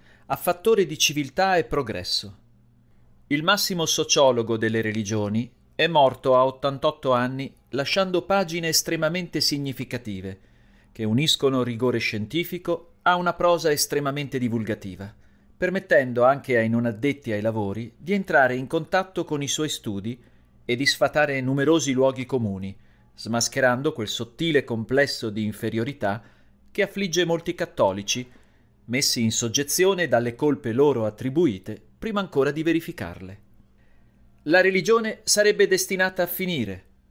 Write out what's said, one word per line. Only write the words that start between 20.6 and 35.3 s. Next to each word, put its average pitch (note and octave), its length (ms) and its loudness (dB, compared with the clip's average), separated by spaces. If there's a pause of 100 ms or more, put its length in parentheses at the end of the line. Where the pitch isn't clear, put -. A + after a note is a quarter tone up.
e A#2+ 100 0
di C#3 120 -2
sfatare C#3+ 520 0
numerosi C#3 520 2
luoghi B2+ 340 2
comuni, G2 500 -4 (380)
smascherando B2 800 0
quel G#2+ 140 -6
sottile C#3+ 560 0
complesso B2 680 0
di G#2+ 140 -4
inferiorità A2 800 -4 (480)
che G3+ 100 -2
affligge F3+ 440 -2
molti E3+ 280 -2
cattolici, A2+ 720 -2 (580)
messi B2+ 360 -2
in A2+ 100 2
soggezione D#3 760 0
dalle A#2+ 260 2
colpe C3+ 380 0
loro B2 340 4
attribuite A#2 800 -2 (160)
prima G#3 220 -4
ancora D3 300 0
di D#3 120 -4
verificarle. C3 800 -6 (1040)
La F3 180 4
religione F#3+ 600 2
sarebbe G#3 440 4